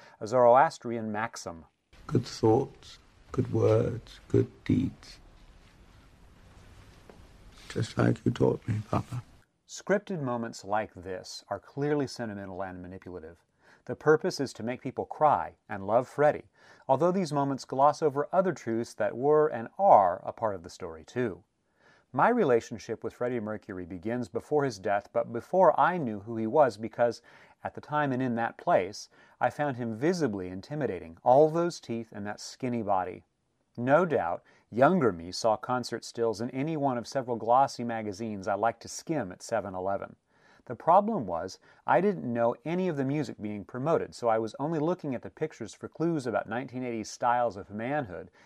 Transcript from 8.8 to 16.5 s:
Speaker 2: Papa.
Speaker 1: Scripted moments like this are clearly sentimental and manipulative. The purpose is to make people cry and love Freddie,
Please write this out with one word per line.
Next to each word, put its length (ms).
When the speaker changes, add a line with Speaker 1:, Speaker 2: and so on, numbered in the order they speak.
Speaker 2:
Papa. 320
Speaker 1:
Scripted 520
moments 440
like 300
this 540
are 100
clearly 480
sentimental 560
and 180
manipulative. 560
The 100
purpose 440
is 140
to 100
make 180
people 240
cry 460
and 160
love 220
Freddie, 420